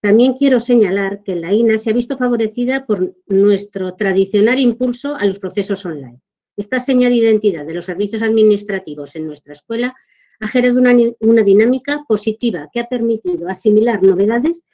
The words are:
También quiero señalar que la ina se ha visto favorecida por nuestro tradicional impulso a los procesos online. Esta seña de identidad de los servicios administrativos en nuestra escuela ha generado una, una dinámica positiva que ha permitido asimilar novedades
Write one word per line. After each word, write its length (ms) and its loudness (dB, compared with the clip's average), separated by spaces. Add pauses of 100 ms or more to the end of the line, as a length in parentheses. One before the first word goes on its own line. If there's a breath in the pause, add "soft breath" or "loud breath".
También 340 4
quiero 260 2
señalar 640 0
que 100 -6
la 180 -4
ina 260 2
se 120 -4
ha 40 0
visto 220 -4
favorecida 720 -4
por 260 -2 (140)
nuestro 680 0
tradicional 640 0
impulso 560 -2
a 80 -6
los 160 -2
procesos 440 -6
online. 360 -12 (360)
Esta 220 -6
seña 300 0
de 80 2
identidad 500 0
de 80 -8
los 120 -8
servicios 360 -6
administrativos 920 0
en 100 -8
nuestra 260 -14
escuela 440 -8 (420 soft breath)
ha 80 -12
generado 320 2
una, 160 6 (240)
una 240 4
dinámica 640 2
positiva 680 -4
que 60 -6
ha 80 -6
permitido 640 -4
asimilar 520 2
novedades 600 2 (120)